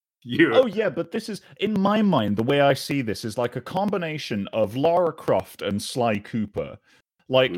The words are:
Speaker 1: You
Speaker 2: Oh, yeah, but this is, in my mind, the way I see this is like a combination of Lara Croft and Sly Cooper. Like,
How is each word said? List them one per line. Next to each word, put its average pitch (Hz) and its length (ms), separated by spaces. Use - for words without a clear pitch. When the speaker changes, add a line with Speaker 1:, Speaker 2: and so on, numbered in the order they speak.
Speaker 1:
You 160 320
Speaker 2:
Oh, 254 120
yeah, 208 240
but - 240
this 220 160
is, 196 120
in 208 180
my 202 220
mind, 127 340
the 110 80
way 143 160
I 139 140
see 139 280
this 107 220
is 110 140
like 120 180
a 131 60
combination 170 880
of 107 240
Lara 165 380
Croft - 480
and 101 200
Sly 117 380
Cooper. 101 580
Like, 131 280